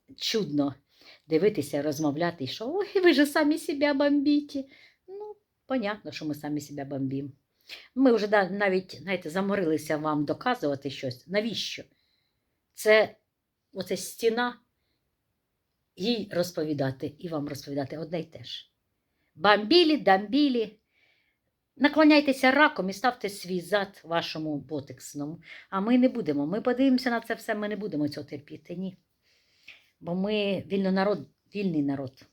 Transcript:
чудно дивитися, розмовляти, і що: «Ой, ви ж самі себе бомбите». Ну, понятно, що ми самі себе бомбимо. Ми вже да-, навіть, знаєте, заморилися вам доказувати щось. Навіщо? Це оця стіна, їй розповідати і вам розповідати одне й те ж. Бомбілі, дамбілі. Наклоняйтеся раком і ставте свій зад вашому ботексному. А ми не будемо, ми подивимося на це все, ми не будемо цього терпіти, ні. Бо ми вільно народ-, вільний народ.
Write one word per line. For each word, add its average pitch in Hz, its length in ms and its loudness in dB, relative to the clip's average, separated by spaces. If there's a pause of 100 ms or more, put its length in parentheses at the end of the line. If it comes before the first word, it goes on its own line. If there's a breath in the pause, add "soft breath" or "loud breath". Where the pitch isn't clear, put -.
(180)
чудно 147 580 -2 (520 soft breath)
дивитися, 156 540 0
розмовляти, 151 640 -2
і 127 40 -4
що: 240 260 -8
«Ой, 392 280 -2
ви 349 120 6
ж 277 120 6
самі 302 320 2
себе 294 360 0
бомбите». 285 720 2 (440 soft breath)
Ну, 415 280 -14 (300)
понятно, 208 460 -4
що - 140 -10
ми 147 100 -4
самі 147 260 -6
себе 143 240 -10
бомбимо. 135 440 -4 (680 loud breath)
Ми 262 160 6
вже 214 160 2
да-, 202 220 4
навіть, 190 520 0
знаєте, 180 280 -6
заморилися 165 680 0
вам 151 280 0
доказувати 147 640 -2
щось. 131 380 -10
Навіщо? 202 560 -4 (920)
Це 214 420 2 (580)
оця 190 240 -6
стіна, 233 600 -2 (1400)
їй 214 360 -2
розповідати 151 880 -4
і 180 100 -10
вам 147 200 -6
розповідати 143 480 -8
одне 160 220 -6
й 156 40 -6
те 120 200 -18
ж. - 280 -14 (640)
Бомбілі, 214 600 4
дамбілі. 208 840 2 (960)
Наклоняйтеся 294 760 6
раком 285 380 4
і 190 40 -6
ставте 240 360 -2
свій 180 320 -6
зад 196 420 -2
вашому 160 540 -2
ботексному. 147 840 -10 (280 loud breath)
А 190 120 -2
ми 233 160 4
не 247 120 6
будемо, 151 380 -2
ми 208 140 -2
подивимося 254 480 2
на 233 120 -2
це 226 120 -6
все, 220 220 -6
ми 208 140 -4
не 208 60 -4
будемо 160 340 -4
цього 147 180 -10
терпіти, 156 480 -14
ні. 185 220 -8 (1040 soft breath)
Бо 170 160 -6
ми 202 520 -2
вільно 190 240 0
народ-, 190 360 0 (280)
вільний 175 280 0
народ. 139 500 -6